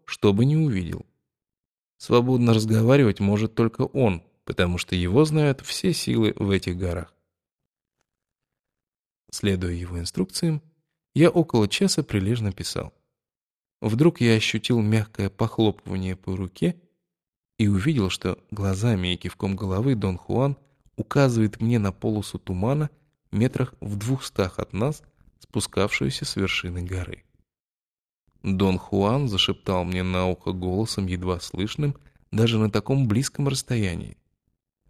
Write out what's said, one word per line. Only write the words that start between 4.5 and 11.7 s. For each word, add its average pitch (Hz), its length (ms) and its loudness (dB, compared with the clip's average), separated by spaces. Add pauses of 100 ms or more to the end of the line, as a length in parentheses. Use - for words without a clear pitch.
что - 200 -4
его 90 280 2
знают 151 360 0
все - 320 -4
силы 117 440 0
в 98 140 -2
этих 92 260 0
горах. 90 380 -6 (2250)
Следуя 92 420 -2
его 87 280 -8
инструкциям, 160 640 -4 (520)
я 160 160 6
около 120 380 2
часа 190 340 0